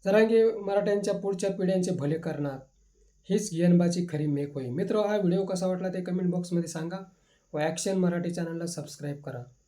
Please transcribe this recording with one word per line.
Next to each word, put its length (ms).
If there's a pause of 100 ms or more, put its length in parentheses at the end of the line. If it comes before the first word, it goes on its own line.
जरांगे 480
मराठ्यांच्या 600
पुढच्या 360
पिढ्यांचे 400
भले 280
करणार, 400 (720)
हीच 220
गेनबाची 580
खरी 160
मेक 280
होईल. 140
मित्र, 280
हा 200
व्हिडिओ 280
कसा 220
वाटला 220
ते 140
कमेंट 280
बॉक्समध्ये 380
सांगा 300 (540)
व 60
ॲक्शन 380
मराठी 340
चॅनलला 360
सबस्क्राईब 560
करा. 200 (240)